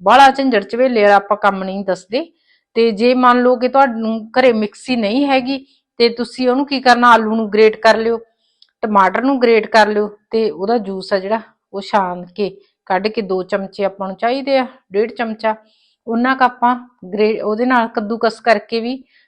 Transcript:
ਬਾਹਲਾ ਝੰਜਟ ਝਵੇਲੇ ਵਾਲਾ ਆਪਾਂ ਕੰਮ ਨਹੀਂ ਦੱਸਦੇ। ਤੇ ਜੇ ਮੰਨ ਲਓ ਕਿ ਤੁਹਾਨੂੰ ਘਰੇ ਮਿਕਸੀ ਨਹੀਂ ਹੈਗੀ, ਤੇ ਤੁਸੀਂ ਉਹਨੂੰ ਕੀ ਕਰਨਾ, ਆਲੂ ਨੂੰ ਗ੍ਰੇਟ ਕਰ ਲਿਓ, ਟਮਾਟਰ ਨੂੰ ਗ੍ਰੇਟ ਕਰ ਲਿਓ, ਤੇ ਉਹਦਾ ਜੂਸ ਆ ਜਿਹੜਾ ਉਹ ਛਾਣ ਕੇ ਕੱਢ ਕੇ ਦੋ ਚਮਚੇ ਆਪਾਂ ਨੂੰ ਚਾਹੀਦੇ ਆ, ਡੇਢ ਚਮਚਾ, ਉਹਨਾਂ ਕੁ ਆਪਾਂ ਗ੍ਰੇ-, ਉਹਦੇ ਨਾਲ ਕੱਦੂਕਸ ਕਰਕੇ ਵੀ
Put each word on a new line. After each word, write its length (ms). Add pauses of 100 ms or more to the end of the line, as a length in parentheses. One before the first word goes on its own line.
ਬਾਹਲਾ 300
ਝੰਜਟ 400
ਝਵੇਲੇ 300
ਵਾਲਾ 140
ਆਪਾਂ 220
ਕੰਮ 260
ਨਹੀਂ 220
ਦੱਸਦੇ। 400 (500)
ਤੇ 160
ਜੇ 220
ਮੰਨ 280
ਲਓ 140
ਕਿ 120
ਤੁਹਾਨੂੰ 520 (200)
ਘਰੇ 140
ਮਿਕਸੀ 420
ਨਹੀਂ 320
ਹੈਗੀ, 380 (320)
ਤੇ 120
ਤੁਸੀਂ 400
ਉਹਨੂੰ 160
ਕੀ 160
ਕਰਨਾ, 300
ਆਲੂ 240
ਨੂੰ 180
ਗ੍ਰੇਟ 280
ਕਰ 160
ਲਿਓ, 220 (640)
ਟਮਾਟਰ 400
ਨੂੰ 180
ਗ੍ਰੇਟ 300
ਕਰ 160
ਲਿਓ, 200 (240)
ਤੇ 180
ਉਹਦਾ 280
ਜੂਸ 360
ਆ 60
ਜਿਹੜਾ 200 (340)
ਉਹ 80
ਛਾਣ 440 (100)
ਕੇ 140 (360)
ਕੱਢ 220
ਕੇ 140
ਦੋ 220
ਚਮਚੇ 420
ਆਪਾਂ 220
ਨੂੰ 100
ਚਾਹੀਦੇ 400
ਆ, 80 (260)
ਡੇਢ 200
ਚਮਚਾ, 440 (520)
ਉਹਨਾਂ 280
ਕੁ 80
ਆਪਾਂ 320 (380)
ਗ੍ਰੇ-, 280
ਉਹਦੇ 240
ਨਾਲ 220
ਕੱਦੂਕਸ 520
ਕਰਕੇ 400
ਵੀ 240 (240)